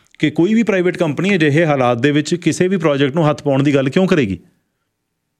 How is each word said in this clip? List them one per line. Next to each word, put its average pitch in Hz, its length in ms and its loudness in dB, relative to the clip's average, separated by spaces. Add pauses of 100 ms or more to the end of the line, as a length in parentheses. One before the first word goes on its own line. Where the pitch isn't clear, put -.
(180)
ਕਿ 151 120 0
ਕੋਈ 175 240 0
ਵੀ 226 80 2
ਪ੍ਰਾਈਵੇਟ 180 340 -2
ਕੰਪਨੀ 170 380 -2
ਅਜਿਹੇ 156 320 2
ਹਾਲਾਤ 127 320 0
ਦੇ 135 120 2
ਵਿੱਚ 151 240 -2
ਕਿਸੇ 170 340 -2
ਵੀ 196 80 -2
ਪ੍ਰੋਜੈਕਟ 143 380 0
ਨੂੰ 156 160 0
ਹੱਥ 147 120 -4
ਪਾਉਣ 139 200 0
ਦੀ 143 120 2
ਗੱਲ 139 140 2
ਕਿਉਂ 185 180 0
ਕਰੇਗੀ? 127 320 0 (1000)